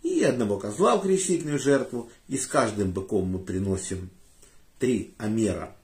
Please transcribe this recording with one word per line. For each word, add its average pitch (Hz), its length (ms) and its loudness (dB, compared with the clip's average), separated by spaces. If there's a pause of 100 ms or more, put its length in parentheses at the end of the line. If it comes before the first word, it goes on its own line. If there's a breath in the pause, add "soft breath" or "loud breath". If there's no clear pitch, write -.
и 349 220 0
одного 120 360 2
козла 170 380 2
в 190 60 0
крещительную 170 560 0
жертву, 123 500 0 (200 loud breath)
и 131 100 -2
с - 80 -4
каждым 104 460 0
быком 95 340 -2
мы 92 140 -4
приносим 92 680 -4 (680 soft breath)
три 123 400 0
амера 107 640 -2